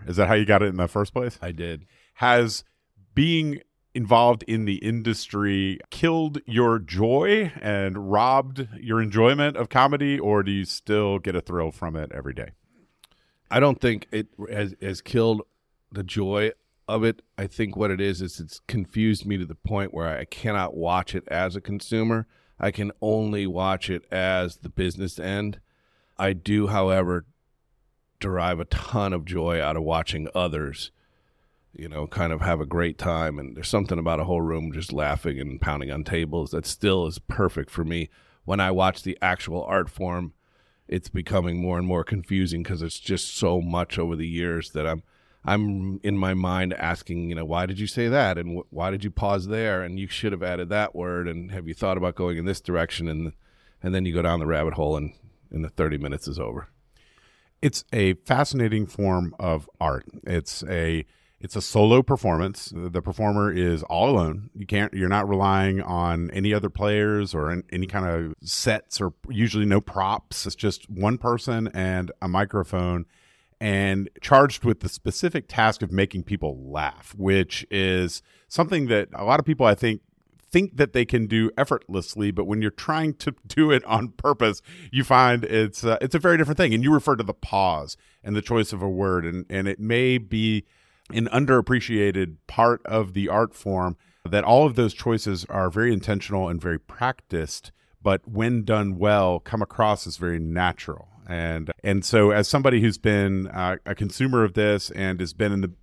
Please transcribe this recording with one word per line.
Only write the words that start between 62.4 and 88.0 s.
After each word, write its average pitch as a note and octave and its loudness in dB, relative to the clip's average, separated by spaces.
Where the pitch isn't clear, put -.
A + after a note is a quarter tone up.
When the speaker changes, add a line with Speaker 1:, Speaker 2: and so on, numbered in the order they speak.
Speaker 1:
The F2 -6
performer G#2 0
is E2+ 0
all F#2+ 2
alone. G2 0
You G#2 -12
can't, G#2 -2
you're F#2+ 0
not G2+ 0
relying F#2+ 2
on F2 -2
any G2 0
other G#2 0
players G#2 0
or D#2 -2
an-, F2+ -4
any F#2 -4
kind F#2+ -4
of E2 -2
sets - -2
or F#2 -2
usually G#2+ 0
no G2+ 4
props. - -2
It's G2 -8
just - -4
one G#2 0
person A#2 -2
and F#2 -2
a G2 -6
microphone F2+ 0
and G2 0
charged C#3 6
with A#2 2
the F#2 -4
specific - -4
task A2 2
of F#2+ -4
making F#2+ 0
people C#2+ -6
laugh, D2+ -6
which F#2+ 2
is F#2 0
something E3 0
that A2 2
a - -8
lot B2+ 4
of - -2
people, C#3 4
I G#2+ 8
think, A2 0
think F3+ 2
that C#3+ 4
they B2 2
can A#2 2
do A2 2
effortlessly, G#2 -2
but F#2+ -2
when G#2+ 0
you're G#2+ 2
trying D#3 -2
to - -6
do D#3 4
it C3 4
on A2 0
purpose, B2 0
you C3 2
find B2 6
it's, A2 0
uh, A2+ 4
it's C3+ 0
a E3 4
very E3+ 6
different D3+ 2
thing. D#3+ 4
And A2+ 4
you D3 6
refer C#3+ 4
to A2 0
the G2 -4
pause F2 -2